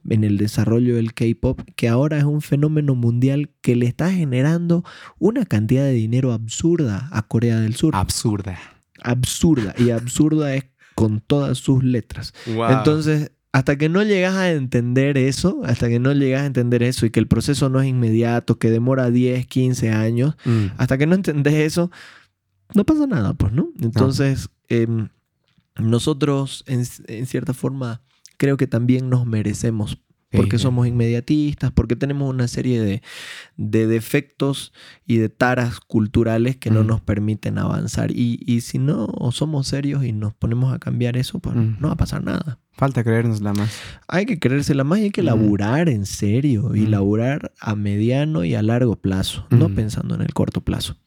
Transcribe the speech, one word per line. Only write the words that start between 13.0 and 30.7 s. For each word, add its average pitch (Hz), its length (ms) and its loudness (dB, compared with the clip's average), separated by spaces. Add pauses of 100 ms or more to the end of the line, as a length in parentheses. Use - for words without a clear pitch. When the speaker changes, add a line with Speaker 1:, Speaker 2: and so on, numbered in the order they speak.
Speaker 1:
hasta 135 240 2
que 151 100 0
no 185 160 2
llegas 190 320 2
a 185 160 0
entender 131 680 0
eso, 139 460 0
hasta 123 240 0
que 117 120 2
no 131 140 2
llegas 135 280 2
a 143 60 -2
entender 123 360 2
eso 123 220 0
y 110 40 2
que 117 100 0
el 110 80 2
proceso 135 420 0
no 131 120 0
es 135 60 0
inmediato, 117 720 0
que 113 120 2
demora 123 380 2
diez, 123 380 0
quince 127 440 0
años, 117 520 0
Speaker 2:
Mm. 113 220 2 (120)
Speaker 1:
hasta 127 200 0
que 147 100 2
no 180 80 4
entendés 151 380 0
eso, 160 380 0 (840)
no 202 100 6
pasa 302 220 2
nada, 120 280 0
pues, 104 180 0
¿no? 302 220 0
Speaker 2:
No. 120 100 -6
Speaker 1:
Entonces, 131 640 0 (200)
em, 113 400 0 (680)
nosotros, 139 880 0
en, 123 160 -2 (240)
en 117 180 -6
cierta 131 280 -4
forma, 131 480 -6 (360)
creo 139 200 0
que 131 100 0
también 127 420 0
nos 123 160 2
merecemos, 107 680 -2 (400)
Speaker 2:
Sí, - 60 0
Speaker 1:
porque 98 200 2
Speaker 2:
sí. 117 60 0
Speaker 1:
somos 123 240 2